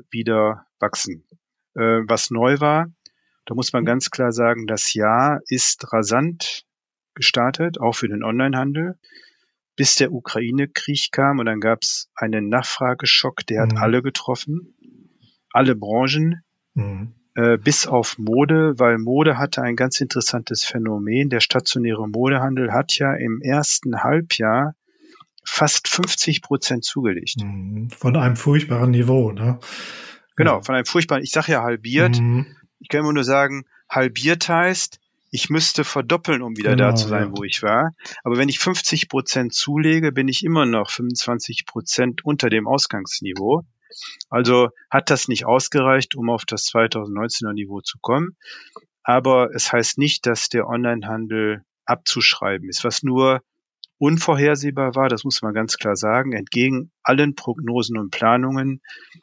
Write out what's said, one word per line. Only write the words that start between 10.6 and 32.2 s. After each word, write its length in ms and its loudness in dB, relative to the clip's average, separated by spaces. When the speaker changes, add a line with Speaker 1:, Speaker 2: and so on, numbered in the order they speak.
Speaker 1:
kam 260 2
und 80 0
dann 140 -2
gab's 560 -2
einen 340 -2
Nachfrageschock, 960 0
der 160 0
hat 120 2
Speaker 2:
Mhm. 40 0
Speaker 1:
alle 240 2
getroffen, 720 -6
alle 240 4
Branchen, 640 0
Speaker 2:
Mhm. 400 -6
Speaker 1:
äh, 220 4
bis 280 0
auf 320 0
Mode, 600 2
weil 200 4
Mode 400 2
hatte 240 -4
ein 140 -2
ganz 240 0
interessantes 640 -4
Phänomen. 640 0
Der 120 0
stationäre 640 0
Modehandel 640 0
hat 260 0
ja 160 0
im 280 -4
ersten 640 -2
Halbjahr 680 0
fast 380 0
fünfzig 540 -2
Prozent 420 -2
zugelegt. 580 -4
Speaker 2:
Mhm. 500 -6
Von 260 0
einem 180 2
furchtbaren 560 2
Niveau, 400 4
ne? 280 -2
Speaker 1:
Genau, 200 4
Speaker 2:
Ja. 60 -2
Speaker 1:
von 140 -2
einem 100 0
furchtbaren, 380 0
ich 80 -10
sag 160 0
ja 160 2
halbiert. 560 2
Speaker 2:
Mhm. 280 2